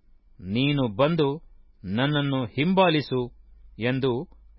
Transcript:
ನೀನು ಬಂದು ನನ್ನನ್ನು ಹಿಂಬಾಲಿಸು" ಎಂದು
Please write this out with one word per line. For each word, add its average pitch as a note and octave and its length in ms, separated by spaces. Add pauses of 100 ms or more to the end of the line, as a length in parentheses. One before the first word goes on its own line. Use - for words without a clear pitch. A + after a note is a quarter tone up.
(400)
ನೀನು B2 560
ಬಂದು D3 460 (420)
ನನ್ನನ್ನು C3+ 600
ಹಿಂಬಾಲಿಸು" D3+ 880 (460)
ಎಂದು B2+ 440 (360)